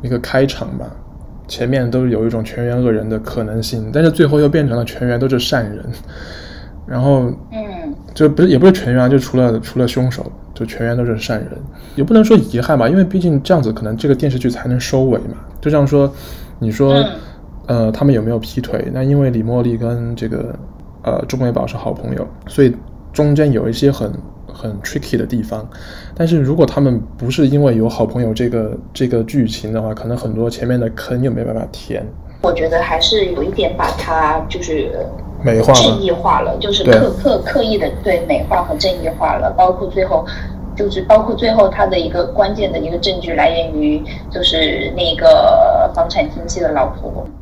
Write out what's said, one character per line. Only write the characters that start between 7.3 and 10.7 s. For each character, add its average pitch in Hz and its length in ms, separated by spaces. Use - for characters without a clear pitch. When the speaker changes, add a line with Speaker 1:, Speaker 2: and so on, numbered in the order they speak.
Speaker 2:
嗯。 185 440
Speaker 1:
就 156 160
不 151 140
是， 180 60
也 135 100
不 170 60
是 190 60
全 123 220
员 127 100
啊， 127 60
就 139 80
除 127 200
了， 117 220
除 - 200
了 123 80
凶 127 240
手， - 120
就 117 120
全 117 200